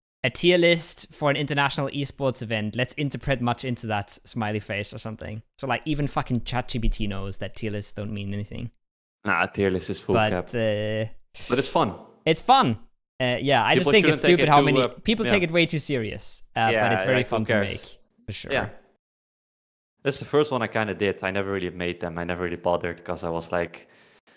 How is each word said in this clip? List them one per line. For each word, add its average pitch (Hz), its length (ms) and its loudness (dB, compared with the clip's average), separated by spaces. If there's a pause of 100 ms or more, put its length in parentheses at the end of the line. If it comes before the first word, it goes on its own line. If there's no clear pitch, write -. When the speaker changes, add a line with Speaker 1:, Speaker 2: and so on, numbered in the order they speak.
(240)
Speaker 1:
a 131 60 2
tier 175 300 4
list 170 520 2
for 143 200 0
an 147 40 2
international 139 540 0
esports 135 540 -4
event. 107 320 -4
Let's 123 180 -2
interpret 135 480 -4
much 120 240 -2
into 120 220 -6
that," 104 240 -2 (140)
smiley 107 340 -4
face 104 340 -6
or 110 60 -12
something. 107 420 -10 (180)
So, 139 60 -8
like, 120 200 0
even 147 220 0
fucking 127 360 -2
Chat 127 240 -4
G - 120 -2
P 110 100 4
T 107 180 0
knows 98 320 -4
that - 160 -8
tier 107 160 -4
lists 101 220 -6
don't 107 200 -8
mean 101 200 -6
anything. 104 360 -8 (540)
Speaker 2:
Nah, 92 240 4
tier 98 240 2
list 92 180 -2
is 92 100 -6
full - 140 -2
Speaker 1:
But, 107 160 4
Speaker 2:
cap. 90 200 -2
Speaker 1:
uh, 110 600 -2 (400)
Speaker 2:
But 120 80 0
it's 139 120 0
fun. 127 260 2 (300)
Speaker 1:
it's 160 160 2
fun. 226 360 4 (420)
Uh, 123 220 0
yeah, 131 240 4
I 135 100 4
Speaker 2:
People 143 180 4
Speaker 1:
just - 20 8
think 185 120 6
it's - 100 4
Speaker 2:
shouldn't - 40 -4
take 151 60 2
Speaker 1:
stupid 151 160 6
Speaker 2:
it 147 60 4
Speaker 1:
how 147 100 8
Speaker 2:
too, 143 60 6
Speaker 1:
many 139 180 4
Speaker 2:
uh, 120 60 0
Speaker 1:
people 226 360 0
Speaker 2:
yeah. - 60 2
Speaker 1:
take 202 120 2
it 165 60 0
way 170 160 4
too 156 140 -2
serious. - 640 -4 (120)
Uh, 113 120 2
but 113 60 4
Speaker 2:
Yeah, 104 200 4
Speaker 1:
it's 95 120 2
very 127 120 2
Speaker 2:
like, - 80 0
who - 60 -10
Speaker 1:
fun 110 140 0
to 117 80 0
Speaker 2:
cares? 101 180 2
Speaker 1:
make, - 260 -12 (300)
for 110 60 -8
sure. - 180 -10
Speaker 2:
Yeah. 117 180 -2 (1300)
That's 139 160 -2
the - 60 -10
first 147 260 2
one 123 100 0
I 107 60 -2
kinda 107 260 -2
did. 95 300 -2
I 95 80 0
never 98 200 -2
really 90 200 -2
made 87 280 -6
them. 85 200 -6
I 87 60 -4
never 90 180 -4
really 87 140 -4
bothered 87 460 -2
'cause 85 200 -8
I 85 60 -4
was 82 220 -6
like, 87 360 -4 (500)